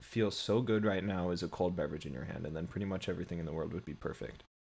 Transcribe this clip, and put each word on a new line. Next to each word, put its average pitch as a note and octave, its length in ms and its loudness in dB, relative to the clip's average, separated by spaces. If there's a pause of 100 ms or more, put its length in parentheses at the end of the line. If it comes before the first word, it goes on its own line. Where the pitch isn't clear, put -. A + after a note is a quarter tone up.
feel G#2+ 280 2
so G#2+ 300 2
good A2 240 4
right F#2+ 180 4
now F#2 280 2
is F2 120 0
a E2+ 60 0
cold F2+ 260 2
beverage D2+ 300 -2
in C#2+ 80 -6
your C2 120 -6
hand, E2 200 -6
and D#2 100 -4
then D#2+ 120 -4
pretty G2 180 -4
much F#2+ 240 -2
everything F2 300 -2
in E2 80 -4
the D2 60 -4
world D#2+ 200 -2
would F2 140 -6
be D2 80 -6
perfect. - 500 -8 (240)